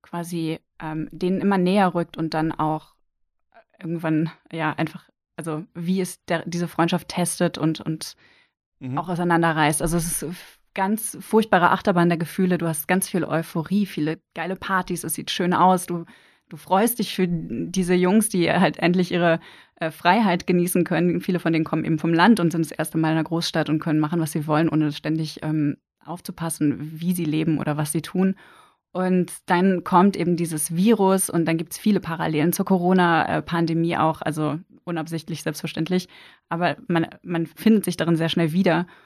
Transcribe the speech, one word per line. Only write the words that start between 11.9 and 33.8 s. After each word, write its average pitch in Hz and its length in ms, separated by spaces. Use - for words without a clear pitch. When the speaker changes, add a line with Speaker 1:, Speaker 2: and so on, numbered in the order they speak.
Speaker 1:
der 170 100
Gefühle. 180 400
Du 175 80
hast 160 220
ganz 185 200
viel 175 160
Euphorie, 170 600
viele 156 320
geile 175 220
Partys, 180 480
es 165 100
sieht - 160
schön 180 240
aus. 180 320
Du, 170 180
du 160 80
freust 214 420
dich - 160
für 185 140
diese 170 680
Jungs, 185 340
die 165 220
halt 175 300
endlich 175 320
ihre, 170 260
äh, 160 160
Freiheit 180 560
genießen 180 340
können. 170 380
Viele 180 180
von 165 140
denen 160 120
kommen 156 200
eben 160 160
vom 165 120
Land 185 280
und 170 100
sind 165 140
das - 120
erste 160 220
Mal 160 120
in 160 80
einer 156 60
Großstadt 165 440
und 151 100
können 151 220
machen, 151 200
was 156 120
sie 156 160
wollen, 156 200
ohne 156 220
ständig, 156 540
ähm, 156 320
aufzupassen, 165 720
wie 180 120
sie 175 120
leben 156 360
oder 147 160
was 151 160
sie 165 100
tun. 185 320
Und 185 420
dann 180 380
kommt 185 320
eben 170 200
dieses 165 380
Virus 190 560
und 165 160
dann 165 100
gibt's 165 220
viele 208 220
Parallelen 165 520
zur 190 140
Corona, 175 720
äh, 151 40
Pandemie 165 540